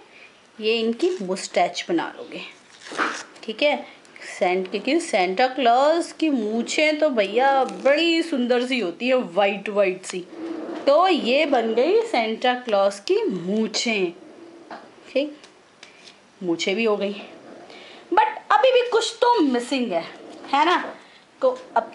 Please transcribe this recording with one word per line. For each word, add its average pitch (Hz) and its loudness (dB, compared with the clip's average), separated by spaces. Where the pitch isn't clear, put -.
ये 220 2
इनकी 233 0
mustache 185 -2
बना 165 -2
लोगे। 123 -14
ठीक 220 -6
है, 285 0
सेंट-, 185 0
क्योंकि 254 -2
Santa 190 2
Claus 277 2
की 311 0
मूछें 240 0
तो 311 2
भैया 247 2
बड़ी 285 2
सुंदर 247 0
सी 254 -2
होती 196 -4
है, 262 4
white 202 0
white 196 0
सी। 185 -8
तो 320 6
ये 269 2
बन 226 0
गई 339 4
Santa 240 0
Claus 202 0
की 415 0
मूछें। 202 -2
ठीक, 294 -2
मूछें 180 -2
भी 226 0
हो 214 2
गई, 202 -4
but 427 4
अभी 523 6
भी 494 4
कुछ - 0
तो 480 4
missing 247 0
है, 165 -2
है 285 4
ना? 339 0
तो 262 2
अब - -2